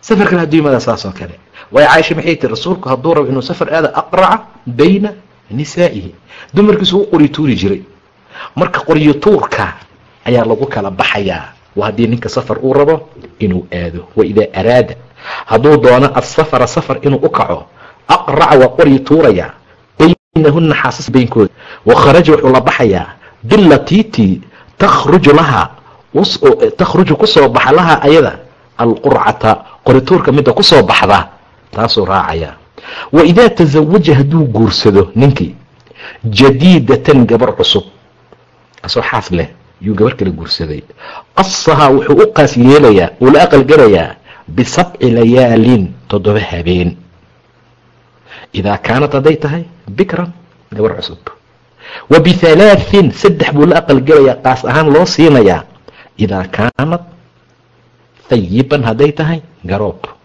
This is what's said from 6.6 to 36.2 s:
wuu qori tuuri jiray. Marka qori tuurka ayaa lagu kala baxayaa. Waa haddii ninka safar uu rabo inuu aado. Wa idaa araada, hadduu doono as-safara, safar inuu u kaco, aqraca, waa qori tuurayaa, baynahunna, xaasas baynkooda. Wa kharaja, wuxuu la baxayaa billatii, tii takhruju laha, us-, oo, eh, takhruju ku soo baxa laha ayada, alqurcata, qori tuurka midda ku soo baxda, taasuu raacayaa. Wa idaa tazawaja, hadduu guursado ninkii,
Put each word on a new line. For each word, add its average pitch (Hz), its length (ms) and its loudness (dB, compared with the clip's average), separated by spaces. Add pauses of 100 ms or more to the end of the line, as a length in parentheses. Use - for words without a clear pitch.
wuu 202 120 -2
qori 151 180 2
tuuri 143 280 -4
jiray. 95 260 -4 (720)
Marka - 240 -4
qori 151 400 0
tuurka 110 540 -2 (500)
ayaa 120 200 0
lagu 113 220 -2
kala 98 240 -8
baxayaa. 92 640 -6 (240)
Waa 101 100 -4
haddii 110 200 -4
ninka 117 220 -6
safar 120 340 -6
uu 131 100 -2
rabo 151 360 -2 (320)
inuu 90 320 -4
aado. 87 440 -10
Wa 107 80 2
idaa 104 300 -2
araada, 113 400 0 (520)
hadduu 135 300 2
doono 127 380 2
as-safara, 127 520 -2
safar - 360 -6
inuu 135 200 -2
u - 80 0
kaco, - 360 -6 (420)
aqraca, 156 500 2
waa 127 180 4
qori 139 240 4
tuurayaa, 131 500 0 (480)
baynahunna, 160 760 0
xaasas - 360 -8
baynkooda. 117 400 0 (360)
Wa 117 80 4
kharaja, 156 380 4
wuxuu 131 200 2
la 131 80 4
baxayaa 110 460 -2 (380)
billatii, 147 600 2
tii 95 360 -2 (380)
takhruju 175 540 2
laha, 143 380 0 (440)
us-, 185 280 -2
oo, 131 220 4
eh, 110 120 -2
takhruju 175 400 0
ku 220 100 0
soo 143 220 2
baxa 123 240 0
laha 165 300 2
ayada, 143 380 2 (380)
alqurcata, 113 840 -2 (200)
qori - 180 4
tuurka 165 300 0
midda 139 200 0
ku - 100 -2
soo 143 200 4
baxda, 95 460 0 (440)
taasuu 110 320 -4
raacayaa. 82 500 -6 (580)
Wa 156 120 4
idaa 196 240 4
tazawaja, 156 680 2
hadduu 143 320 0
guursado 101 680 0
ninkii, 113 400 0 (680)